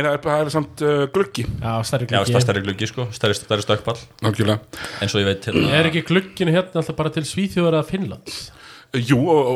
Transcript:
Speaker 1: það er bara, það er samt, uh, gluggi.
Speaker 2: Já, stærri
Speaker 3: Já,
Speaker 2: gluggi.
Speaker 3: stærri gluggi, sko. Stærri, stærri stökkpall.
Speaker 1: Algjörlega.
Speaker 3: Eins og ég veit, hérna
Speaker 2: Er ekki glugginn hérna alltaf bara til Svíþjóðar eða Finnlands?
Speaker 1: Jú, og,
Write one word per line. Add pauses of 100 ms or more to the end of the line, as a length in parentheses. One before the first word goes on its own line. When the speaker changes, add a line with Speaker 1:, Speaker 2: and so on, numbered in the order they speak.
Speaker 1:
það
er
bara,
það
er
samt,
uh, (100)
gluggi. (160)
Speaker 2:
Já, (140)
stærri
Speaker 3:
Já,
Speaker 2:
gluggi.
Speaker 3:
stærri
gluggi,
sko.
Stærri,
stærri
stökkpall. (240)
Speaker 1:
Algjörlega. (400)
Speaker 3:
Eins
og
ég
veit,
hérna
Speaker 2:
Er
ekki
glugginn
hérna
alltaf
bara
til
Svíþjóðar
eða
Finnlands? (400)
Speaker 1:
Jú,
og,